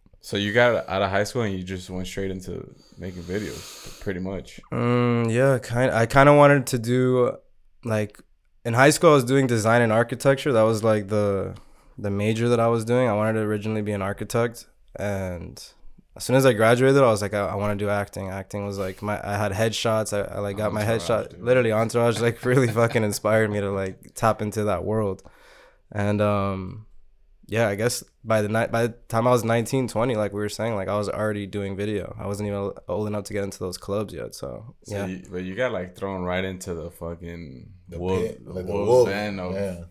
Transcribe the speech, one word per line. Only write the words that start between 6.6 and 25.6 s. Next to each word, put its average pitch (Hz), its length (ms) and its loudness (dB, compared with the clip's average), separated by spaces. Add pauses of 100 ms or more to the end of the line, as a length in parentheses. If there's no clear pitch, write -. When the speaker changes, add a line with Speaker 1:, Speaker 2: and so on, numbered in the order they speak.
Speaker 2:
to 127 120 -2
do, 123 560 2 (480)
like, 107 340 -4 (460)
in 117 100 -2
high 135 160 8
school, 156 200 6
I 147 40 8
was 135 100 6
doing 135 220 2
design 117 360 4
and 110 100 4
architecture. 135 600 2
That 113 100 6
was, 110 200 2
like, 107 260 2
the, 98 460 0 (420)
the 101 140 -6
major 110 380 0
that 120 100 4
I 113 80 2
was 117 180 0
doing. 123 240 2
I 107 40 0
wanted 107 220 0
to 107 120 -2
originally 107 360 -2
be 104 100 -4
an 98 100 -4
architect, 110 640 -4 (300)
and 95 580 -6 (600)
as - 80 -12
soon 127 100 2
as 135 100 6
I 127 100 6
graduated, 123 460 6
I 127 100 8
was 104 120 2
like, 101 120 -4
"I, 101 120 0
I 85 80 -4
wanna 104 220 -2
do 101 120 -2
acting." 101 400 -4
Acting 98 380 -8
was, 101 120 -6
like, 95 240 -6
my, 104 200 -4
I 101 140 -4
had 104 160 -2
headshots. 110 600 0
I, 104 100 -2 (120)
I, 90 60 -6
like, 101 160 -6
got 104 160 -2
my 107 80 -2
Speaker 1:
Entourage, 110 280 0
Speaker 2:
headshot. 107 220 0
Speaker 1:
dude. - 120 -16
Speaker 2:
Literally, 120 300 4
Entourage, 117 480 2
like, 120 240 0
<laughs> 123 60 0
really 127 180 4
fucking 110 360 2
inspired 107 480 2
me 104 80 -2
to, 98 100 -2
like, 98 440 -6
tap 110 280 0
into 107 220 -4
that 92 200 -2
world. 104 380 -2 (720)